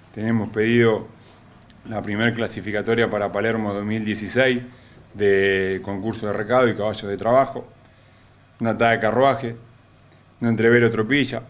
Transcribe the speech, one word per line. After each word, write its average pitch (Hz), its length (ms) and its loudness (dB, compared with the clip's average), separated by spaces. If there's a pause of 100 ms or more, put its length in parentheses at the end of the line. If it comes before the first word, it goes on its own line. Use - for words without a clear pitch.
(120)
Tenemos 110 380 -2
pedido 113 580 2 (800)
la 107 140 -6
primer 110 320 0
clasificatoria 110 720 -2
para 101 240 -2
Palermo 107 440 -2
dos 104 100 -4
mil 107 180 -4
dieciséis 107 580 0 (520)
de 98 680 2
concurso 104 420 -6
de 104 80 -4
recado 117 340 2
y 110 60 0
caballos 104 300 -4
de 101 120 -4
trabajo, 120 520 0 (920)
una 113 120 0
atada 117 220 2
de 110 60 0
carruaje, 117 560 0 (840)
un 120 60 0
entrevero 117 420 4
tropilla, 113 600 -2